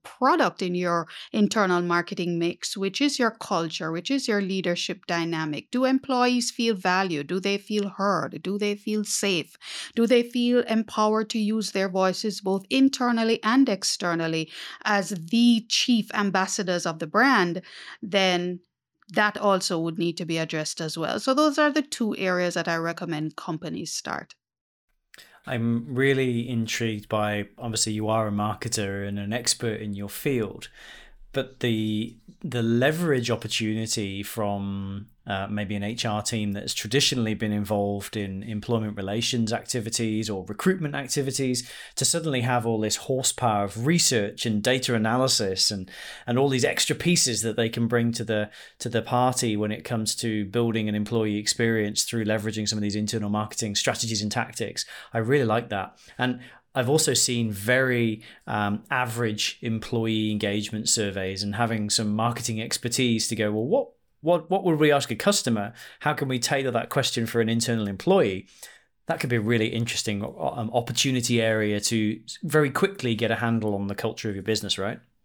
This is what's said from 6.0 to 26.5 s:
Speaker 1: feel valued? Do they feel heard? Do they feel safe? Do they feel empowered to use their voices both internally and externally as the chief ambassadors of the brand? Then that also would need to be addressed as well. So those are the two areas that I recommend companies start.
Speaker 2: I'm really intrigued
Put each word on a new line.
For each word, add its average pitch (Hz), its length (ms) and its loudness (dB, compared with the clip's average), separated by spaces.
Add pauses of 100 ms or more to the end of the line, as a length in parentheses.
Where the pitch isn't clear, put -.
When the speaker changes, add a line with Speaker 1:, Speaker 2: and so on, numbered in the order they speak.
Speaker 1:
feel 226 240 0
valued? 180 500 2
Do 180 140 -2
they 202 180 0
feel 202 300 -2
heard? 185 560 -2
Do 202 140 -2
they 208 180 -2
feel 214 260 -2
safe? 196 540 -2 (400)
Do 233 100 4
they 240 160 6
feel 240 380 2
empowered 220 720 2
to 233 100 -2
use 214 320 0
their 190 160 0
voices 190 520 0
both 190 300 0
internally 247 720 4
and 247 260 6
externally 165 840 0 (320)
as 202 240 2
the 226 600 4
chief - 460 2
ambassadors 190 720 0
of 160 140 -4
the 160 80 -6
brand? 196 540 4 (380)
Then 180 600 0 (480)
that 208 280 2
also 185 440 2
would 165 180 -2
need 165 200 0
to 175 80 -6
be 165 120 -2
addressed 160 420 -4
as 156 160 -6
well. 160 220 -2
So 262 160 0
those 302 240 4
are 294 140 6
the 302 100 2
two 226 340 -2
areas 180 380 0
that 170 140 -2
I 165 80 0
recommend 165 580 -4
companies 160 580 -8
start. - 440 -8 (1120)
Speaker 2:
I'm 117 400 0
really 131 600 2
intrigued 113 600 -2